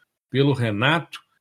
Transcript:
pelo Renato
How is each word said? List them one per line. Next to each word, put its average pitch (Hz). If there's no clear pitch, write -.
pelo 139
Renato 120